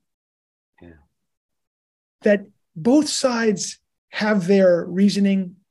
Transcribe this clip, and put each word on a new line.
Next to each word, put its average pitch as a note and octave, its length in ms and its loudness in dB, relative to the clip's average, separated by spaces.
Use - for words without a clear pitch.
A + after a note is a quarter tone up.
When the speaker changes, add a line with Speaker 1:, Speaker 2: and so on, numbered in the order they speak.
Speaker 1:
Yeah. F2 120 -20
Speaker 2:
That G#3 240 0
both C4 320 2
sides A3+ 680 -4
have G#3 380 -2
their F#3 380 2
reasoning. F#3+ 720 0